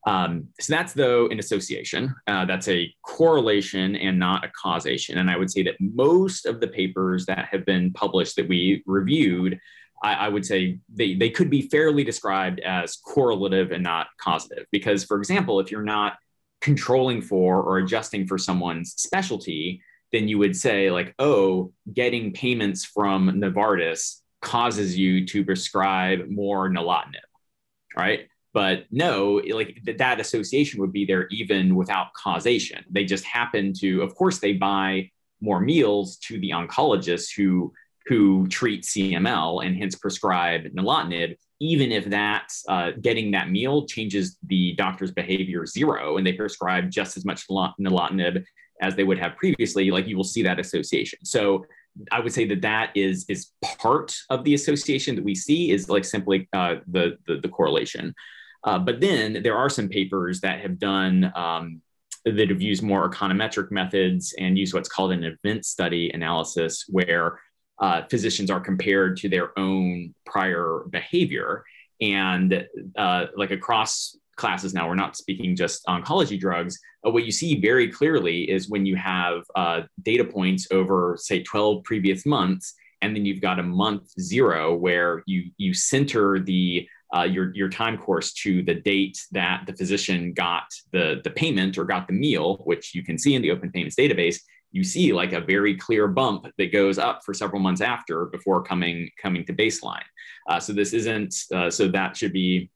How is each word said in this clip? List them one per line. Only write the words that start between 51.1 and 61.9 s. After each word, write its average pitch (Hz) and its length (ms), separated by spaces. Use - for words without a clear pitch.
So 98 420
I 117 80
would 117 140
say 117 140
that 98 140
that 110 320
is, 95 360
is 95 220
part - 500
of 127 140
the 147 100
association 143 600
that 95 80
we 101 100
see 151 380
is, 95 160
like, 98 160
simply, 95 480
uh, 87 240
the, 87 400
the, 80 120
the - 100
correlation. 73 680
Uh, 101 120
but 117 220
then 110 440
there 113 120
are 131 140
some 113 180
papers 92 540
that 92 180
have 92 180
done, 92 600
um, 82 440